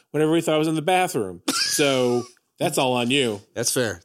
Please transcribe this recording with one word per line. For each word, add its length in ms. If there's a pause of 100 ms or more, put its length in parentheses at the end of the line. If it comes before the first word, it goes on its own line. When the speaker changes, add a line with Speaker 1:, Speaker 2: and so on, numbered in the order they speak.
Speaker 1:
whenever 220
we 100
thought 140
I 20
was 100
in 60
the 80
bathroom. 600 (100)
So 680 (340)
that's 220
all 140
on 180
you. 280 (140)
Speaker 2:
That's 180
fair. 340